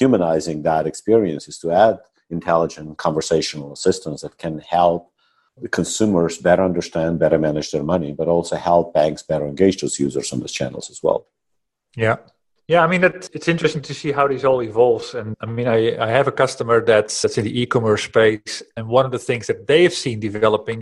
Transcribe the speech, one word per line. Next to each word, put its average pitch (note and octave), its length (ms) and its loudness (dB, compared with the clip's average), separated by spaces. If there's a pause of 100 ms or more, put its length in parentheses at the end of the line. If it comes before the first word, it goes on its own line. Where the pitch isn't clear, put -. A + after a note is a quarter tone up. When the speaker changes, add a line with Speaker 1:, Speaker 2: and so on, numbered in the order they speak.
Speaker 1:
humanizing E2 640 2
that D#2+ 300 0
experience G2+ 580 0
is - 120 -18
to E2 60 -6 (160)
add A2+ 120 4 (420)
intelligent E2 500 -2 (180)
conversational D#2 720 -2
assistants D#2 440 -4
that - 220 -14
can D#2+ 100 -6 (240)
help F2 220 4 (640)
the - 140 -10
consumers F2 560 0 (140)
better F2+ 220 4
understand, E2+ 540 -2
better D#2 240 4
manage D2+ 240 -4
their D2 220 -2
money, D#2 160 -4 (100)
but D#2+ 80 -2
also E2+ 280 0 (140)
help F2 160 4 (140)
banks D2+ 220 0 (100)
better D2 200 -2
engage F#2+ 280 2
those - 160 -6 (100)
users C2+ 260 -6
on C2 80 -6
those - 180 -8
channels B1+ 360 -8
as - 120 -20
well. - 140 0 (840)
Speaker 2:
Yeah. A#2 100 2 (560)
Yeah, E3+ 120 6
I E3 80 4
mean, F3+ 140 0
that, F3+ 100 -2 (200)
it's D#3 180 -8
interesting D#3 360 -2
to C#3+ 100 -10
see D3 180 -2
how C#3+ 100 4
this C3+ 160 -2
all C3 180 2
evolves. A2+ 560 2
And A2 100 -8 (160)
I - 20 -10
mean, A#2+ 300 -4
I, - 20 4 (280)
I - 20 0 (100)
have C#3+ 100 2
a - 160 -2
customer A#2 340 2 (120)
that's, G#2+ 320 4
that's - 180 0
in A2 80 0
the B2 140 -4
e-commerce A2+ 420 0
space. - 580 0 (140)
And A2+ 80 -8 (140)
one C3+ 100 4
of B2 80 -10
the - 120 -10
things A#2+ 220 -2
that - 100 -6 (100)
they've E3+ 340 4
seen A#2 160 -4
developing G#2+ 600 0